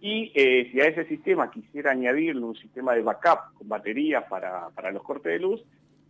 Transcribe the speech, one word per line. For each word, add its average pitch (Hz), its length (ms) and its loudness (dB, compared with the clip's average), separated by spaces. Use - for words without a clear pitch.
Y, 214 320 -4
eh, 127 380 6
si 127 100 0
a 147 60 6
ese 160 180 -2
sistema 156 460 0
quisiera 143 400 -4
añadirle 131 500 0
un 113 140 -6
sistema 127 400 -4
de 113 80 2
backup - 560 2
con 104 80 -18
baterías 113 600 -2
para, 92 420 -8
para 92 220 -8
los 98 120 -8
cortes 165 300 -6
de 170 60 -2
luz, 196 240 -2